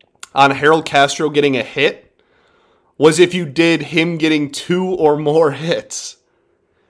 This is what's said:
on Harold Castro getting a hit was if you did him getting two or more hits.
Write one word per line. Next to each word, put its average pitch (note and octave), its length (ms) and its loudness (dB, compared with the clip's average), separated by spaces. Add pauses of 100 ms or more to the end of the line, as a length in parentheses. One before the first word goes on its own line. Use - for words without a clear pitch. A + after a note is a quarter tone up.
(340)
on C#3 180 4
Harold D3+ 340 0
Castro C#3+ 440 0
getting C#3+ 260 0
a A#2 80 -4
hit - 500 -4 (840)
was D#3 220 4
if F3 140 4
you F3+ 120 -4
did D#3 380 0
him E3 340 -4
getting D3+ 340 0
two F3+ 340 -4
or D#3+ 300 2
more D3+ 360 2
hits. C#3+ 680 -8 (720)